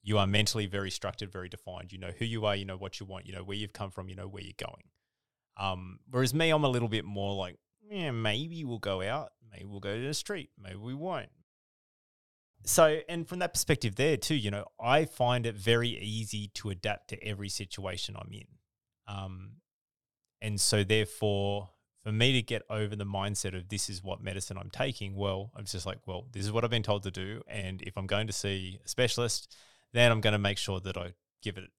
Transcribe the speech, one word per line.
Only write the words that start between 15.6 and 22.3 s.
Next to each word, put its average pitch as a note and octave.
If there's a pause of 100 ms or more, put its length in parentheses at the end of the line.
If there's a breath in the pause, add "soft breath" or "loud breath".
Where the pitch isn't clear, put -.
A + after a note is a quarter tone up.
easy G#2+
to -
adapt G2
to -
every G2+
situation F#2+
I'm -
in. G#2+ (600)
Um, G2 (880)
and G#2+
so G#2
therefore, G2+ (340)
for A2
me A#2